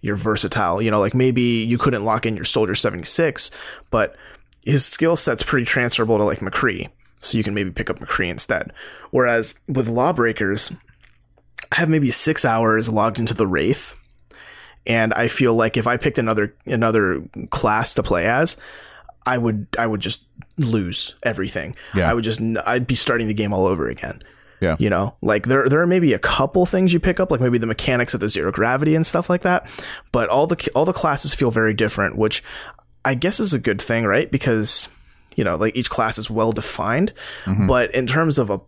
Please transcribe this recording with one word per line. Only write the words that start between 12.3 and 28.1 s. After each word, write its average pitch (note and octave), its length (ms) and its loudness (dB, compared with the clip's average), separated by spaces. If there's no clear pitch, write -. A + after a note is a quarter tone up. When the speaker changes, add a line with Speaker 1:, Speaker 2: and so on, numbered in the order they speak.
Speaker 1:
hours A2+ 420 2
logged G#2+ 320 0
into A2+ 140 -2
the G#2 140 2
Wraith. F2+ 480 0
And A2+ 260 2
I A#2 140 0
feel A#2+ 280 2
like A2+ 220 2
if A2+ 100 0
I A#2+ 100 2
picked C3+ 200 0
another, A2 380 0
another G#2+ 560 2
class A2 460 0
to - 80 0
play F2 240 0
as, C#3 280 2
I B2+ 120 0
would, A2 300 0
I A#2 80 0
would A2 140 -2
just - 260 -4
lose A2 680 -2
everything. F#2+ 520 -4
Speaker 2:
Yeah. F2 160 2
Speaker 1:
I E2 40 2
would D#2+ 100 0
just, A2 160 -2
n-, A2+ 260 -2
I'd B2 220 0
be B2+ 80 0
starting A#2 320 0
the G#2+ 60 -2
game G#2 200 -2
all F#2+ 140 2
over D#2+ 220 0
again. - 320 -10
Speaker 2:
Yeah. E2 180 2
Speaker 1:
You G#2+ 100 2
know, F#2+ 320 0
like, G#2+ 260 0
there, C3 220 2
there D3+ 120 4
are F3 60 2
maybe F3 260 4
a F#2+ 60 0
couple F3 460 0
things F#3 260 2
you E3+ 80 4
pick F3+ 200 0
up, F#3 120 0
like C3+ 80 0
maybe B2 200 2
the A2+ 80 -2
mechanics A#2+ 460 -2